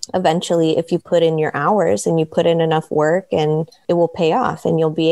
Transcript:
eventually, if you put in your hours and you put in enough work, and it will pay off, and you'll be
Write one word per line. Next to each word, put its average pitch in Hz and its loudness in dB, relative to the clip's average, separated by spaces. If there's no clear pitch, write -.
eventually, 170 0
if - -4
you 170 0
put 170 0
in 160 2
your 156 -2
hours 180 0
and 165 0
you 156 0
put 165 -2
in 165 2
enough 160 0
work, 156 0
and 156 0
it 175 -2
will 170 2
pay 165 -2
off, 180 -2
and 165 0
you'll 160 0
be 160 0